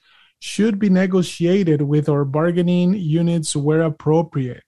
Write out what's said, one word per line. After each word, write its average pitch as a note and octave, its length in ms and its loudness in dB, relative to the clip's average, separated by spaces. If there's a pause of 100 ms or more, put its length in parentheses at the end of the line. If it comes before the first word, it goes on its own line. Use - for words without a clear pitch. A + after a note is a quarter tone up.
(380)
should G#3 400 -2
be G#3 100 0
negotiated F#3 960 2
with D3 260 0
our C#3+ 160 0
bargaining F3 680 0
units E3+ 640 -2
where D3+ 260 0
appropriate. D#3 840 -2